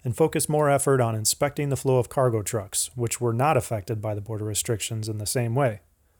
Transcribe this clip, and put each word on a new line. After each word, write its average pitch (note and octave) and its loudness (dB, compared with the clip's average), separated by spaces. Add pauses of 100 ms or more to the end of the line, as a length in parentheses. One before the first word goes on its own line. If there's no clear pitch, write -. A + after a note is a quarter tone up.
and A#2 -4
focus D#3+ 2
more D3+ 2
effort C3+ 4
on A2+ 0
inspecting C#3+ -2
the C3+ 0
flow C3 2
of A#2+ 2
cargo A#2+ 2
trucks, - -4
which A#2 -2
were A#2+ 0
not C3+ 4
affected A2 -4
by G#2+ -4
the G#2 -6
border G#2+ -6
restrictions G#2+ -4
in G#2+ -6
the G#2+ -6
same A#2 -2
way. A#2+ 0 (380)